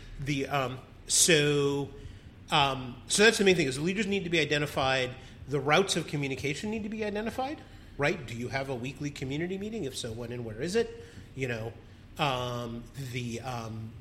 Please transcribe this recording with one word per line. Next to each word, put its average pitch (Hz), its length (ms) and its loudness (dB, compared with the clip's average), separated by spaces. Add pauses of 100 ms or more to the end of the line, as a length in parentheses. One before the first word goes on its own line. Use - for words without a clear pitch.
(240)
The, 139 240 0
um, 127 300 0 (280)
so, 143 800 6 (640)
um, 131 440 4 (140)
so - 160 4
that's 226 140 8
the 202 60 6
main 185 120 8
thing: 160 100 4
is 127 100 0
the 143 60 -4
leaders 190 240 0
need 196 180 0
to 170 60 -6
be 165 100 4
identified, 135 720 2 (380)
the 139 120 0
routes 165 360 4
of 151 100 -2
communication 143 640 -2
need 220 140 -4
to 214 40 -6
be 214 160 -4
identified, 220 540 -4 (400)
right? 147 280 2
Do 107 80 -8
you 120 140 -4
have 135 220 -2
a 135 40 -2
weekly 139 360 -6
community 156 480 -4
meeting? 214 260 -6
If 131 100 -4
so, 120 160 -6
when 117 220 -6
and 123 100 -6
where 110 200 -6
is 180 120 -2
it? 226 300 0 (320)
You 131 120 -2
know, 113 240 -4 (460)
um, 120 640 -2 (300)
the, 120 300 -6
um, 113 480 -8 (100)